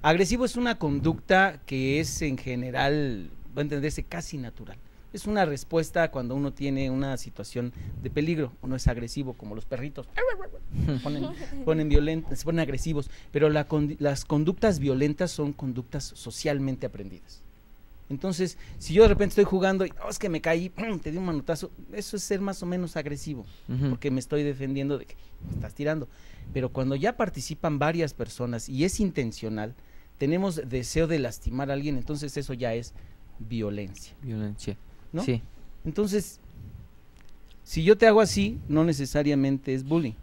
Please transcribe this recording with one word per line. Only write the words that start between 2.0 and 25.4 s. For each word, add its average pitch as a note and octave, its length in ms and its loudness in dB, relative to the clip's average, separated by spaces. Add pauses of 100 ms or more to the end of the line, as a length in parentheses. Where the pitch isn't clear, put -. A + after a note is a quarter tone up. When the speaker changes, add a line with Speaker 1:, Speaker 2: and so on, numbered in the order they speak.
Speaker 1:
es - 220 -2
en C#3 140 0
general, B2+ 920 0 (260)
va C#3+ 40 -4
a - 20 2
entenderse, D3 400 -2
casi E3 360 -8
natural. A2+ 400 -12 (320)
Es - 160 -10
una G#3 200 4
respuesta D#3+ 640 0
cuando B2 240 -4
uno C#3 180 0
tiene C3+ 380 0
una C3+ 260 0
situación A#2+ 560 -6 (300)
de A#2 80 -4
peligro, D#3 500 0
uno C3 160 -2
es B2 120 2
agresivo, A#2+ 440 -2
como G#2+ 220 -10
los A2 100 -6
perritos. C#3 420 -6 (960)
Ponen, C#3+ 240 -2 (200)
Speaker 2:
<laughs> - 180 -4
Speaker 1:
ponen D#3 260 2
violent-, D3+ 440 4
se - 100 -6
ponen E3 160 2
agresivos, C#3+ 500 -2 (220)
pero D3 160 6
la D3+ 180 4
condi-, D3+ 340 2
las C#3+ 260 0
conductas E3 520 4
violentas D3 520 2
son D3 240 -2
conductas B2+ 500 -6
socialmente C3+ 800 -4
aprendidas. F#2+ 580 -12 (680)
Entonces, F3 480 -2 (200)
si - 140 -6
yo G3 100 10
de A3+ 60 12
repente G3+ 220 6
estoy G3+ 140 6
jugando F#3+ 420 4
y, - 60 -8 (120)
"Oh, G#3 60 -6
es G3 80 -6
que G#3 100 -2
me D#3+ 140 -2
caí", E3+ 260 2 (180)
<clears throat> G3 160 -4
te D#3 80 -6
di D#3+ 60 -4
un F#3 80 -4
manotazo, D#3+ 460 -2 (240)
eso G#3 240 -6
es F#3 40 -6
ser G3 200 0
más G3 200 -4
o F3+ 40 -6
menos F3 320 -2
agresivo, C#3+ 480 -6 (200)
Speaker 2:
Ujú. B2+ 220 0
Speaker 1:
porque C3 220 -2
me C3 100 0
estoy D3 220 0
defendiendo C#3 560 -2
de - 80 -10
que - 100 -14 (320)